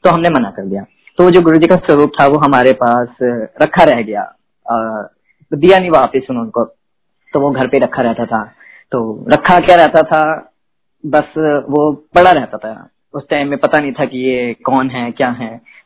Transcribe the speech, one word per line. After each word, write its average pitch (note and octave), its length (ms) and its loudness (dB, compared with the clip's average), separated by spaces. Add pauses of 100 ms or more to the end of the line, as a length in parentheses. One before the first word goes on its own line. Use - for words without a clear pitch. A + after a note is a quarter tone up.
तो F3+ 60 4
हमने E3+ 200 0
मना A#2+ 200 -2
कर G2 160 -12
दिया। G2 160 -8 (360)
तो F3+ 120 6
जो F3+ 100 6
गुरु E3 160 2
जी D#3+ 100 4
का F3+ 100 4
स्वरूप D3 340 2 (100)
था, C#3 60 4
वो C#3+ 120 2
हमारे C3 340 2
पास A#2+ 360 0 (540)
रखा E3 220 2
रह A#2 180 2
गया, G#2 200 -6 (480)
अ, A2+ 380 -6 (460)
दिया F3+ 240 4
नहीं F3+ 120 -2
वापिस C3 400 0
उनको, A#2 340 -6 (680)
तो D3 80 0
वो C#3+ 100 0
घर B2 160 -2
पे A#2+ 120 0
रखा B2 240 -2
रहता A#2 220 -2
था। A2 200 -4 (480)
तो A2+ 360 -6
रखा D3+ 300 2
क्या F3 180 4
रहता D#3+ 260 4
था, D#3 480 -2 (560)
बस D3 180 0 (440)
वो D3 240 0
पड़ा F3+ 380 2
रहता B2 280 -2
था। A2 300 -14 (260)
उस C#3 160 -10
टाइम C#3+ 180 -4
में C#3+ 100 -4
पता D3 220 0
नहीं C#3 120 -6
था D3 120 -4
कि B2+ 140 -8
ये B2 460 -4
कौन C3 260 -2
है, A#2+ 200 -8
क्या B2+ 180 -4
है। A#2+ 320 -10 (260)